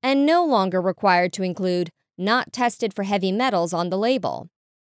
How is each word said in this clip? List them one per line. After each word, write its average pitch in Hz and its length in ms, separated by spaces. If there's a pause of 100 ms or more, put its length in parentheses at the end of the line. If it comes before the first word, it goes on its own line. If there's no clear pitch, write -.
and 277 240
no 339 180
longer 190 380
required 180 520
to 190 100
include 180 480 (260)
"not 208 360
tested 240 400
for 208 100
heavy 190 280
metals" 190 420
on 175 160
the 185 80
label. 196 500 (520)